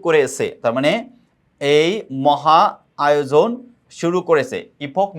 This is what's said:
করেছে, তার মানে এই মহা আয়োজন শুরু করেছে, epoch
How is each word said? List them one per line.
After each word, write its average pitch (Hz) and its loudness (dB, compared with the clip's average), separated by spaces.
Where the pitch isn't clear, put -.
করেছে, 147 0
তার 117 0
মানে 143 0
এই 160 2
মহা 151 4
আয়োজন 147 2
শুরু 170 -2
করেছে, 139 0
epoch 190 -4